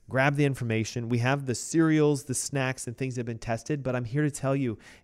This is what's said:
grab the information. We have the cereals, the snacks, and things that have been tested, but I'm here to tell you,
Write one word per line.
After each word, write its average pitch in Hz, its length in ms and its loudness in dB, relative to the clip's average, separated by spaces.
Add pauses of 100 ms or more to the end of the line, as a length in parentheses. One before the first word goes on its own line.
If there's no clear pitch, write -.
grab 135 280 2
the 143 100 4
information. 117 640 -2
We 123 80 2
have 135 260 0
the 127 100 -2
cereals, 151 720 4
the 131 100 -6
snacks, 131 520 -2
and 117 100 -8
things 131 180 -4
that 127 60 -4
have 117 60 -6
been 117 120 -6
tested, 127 440 -4
but 127 120 -2
I'm 123 120 -2
here 131 160 0
to 151 80 2
tell 135 260 -2
you, 123 220 -2 (260)